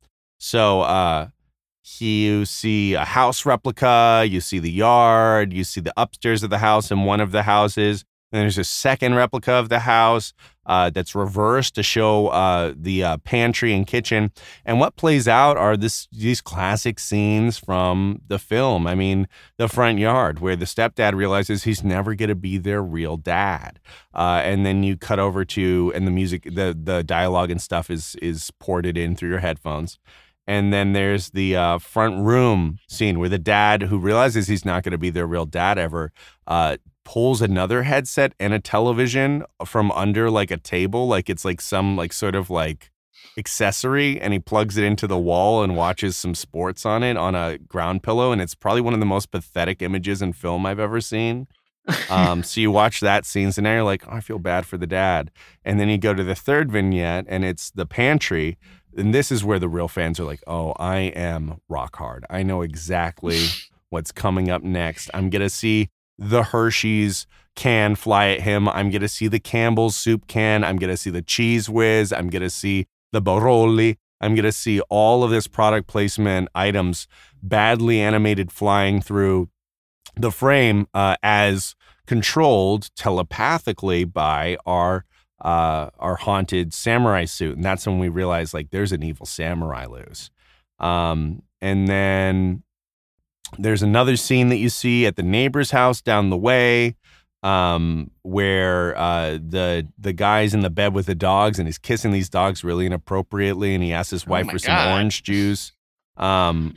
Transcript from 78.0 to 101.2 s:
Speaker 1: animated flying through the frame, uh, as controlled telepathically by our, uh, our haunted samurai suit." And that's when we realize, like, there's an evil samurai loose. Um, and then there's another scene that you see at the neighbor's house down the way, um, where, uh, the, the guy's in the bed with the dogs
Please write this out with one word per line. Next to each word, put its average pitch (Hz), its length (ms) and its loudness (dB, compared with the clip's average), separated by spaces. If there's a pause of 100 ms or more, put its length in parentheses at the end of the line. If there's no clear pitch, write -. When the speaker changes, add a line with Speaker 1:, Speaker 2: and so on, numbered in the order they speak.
Speaker 1:
animated 104 520 2
flying 101 500 2
through 95 460 0 (680)
the 110 140 0
frame, 120 640 4
uh, 98 280 2
as 101 520 2 (320)
controlled 107 880 2
telepathically 95 1120 -2
by 80 600 -2
our, 90 380 0 (380)
uh, 80 460 0 (100)
our 87 180 -4
haunted 92 580 -2
samurai 117 500 2
suit." 78 320 -6
And 82 80 -6
that's 95 220 -2
when 95 120 0
we 90 100 0
realize, 85 460 -2
like, 76 160 -8
there's 98 220 -4
an 76 100 -4
evil 78 240 -8
samurai 80 600 -6
loose. - 440 -18 (480)
Um, 82 640 -2 (180)
and 98 280 0
then 95 760 0 (960)
there's 104 240 0
another 120 340 4
scene 127 320 2
that 123 80 2
you 113 140 0
see 120 360 2
at 98 100 0
the 92 60 -4
neighbor's 127 500 0
house 127 280 4
down 104 300 2
the 92 80 2
way, 120 580 4 (460)
um, 87 680 0 (120)
where, 92 760 0
uh, 85 340 0
the, 82 560 -4 (100)
the 101 140 -4
guy's 104 420 2
in 107 60 4
the 92 100 0
bed 101 240 0
with 98 120 -2
the 95 80 -2
dogs 98 440 2